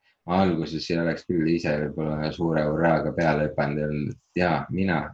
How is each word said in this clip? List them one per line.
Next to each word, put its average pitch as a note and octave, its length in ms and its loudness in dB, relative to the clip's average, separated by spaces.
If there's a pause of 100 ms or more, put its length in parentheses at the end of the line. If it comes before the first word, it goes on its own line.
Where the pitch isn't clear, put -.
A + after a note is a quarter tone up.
(280)
ma F2+ 160 2
alguses D#2+ 480 0
ei E2+ 80 0
oleks E2 260 -2
küll E2 220 0
ise E2 220 2
võib-olla D2+ 640 -2
suure E2 300 0
hurraaga D#2 500 2
peale D2+ 360 2
hüpanud D2 300 -2
ja D2+ 80 -2
öelnud, D2 240 -4
et - 240 -16
jaa, E2+ 340 0
mina, F2 440 -2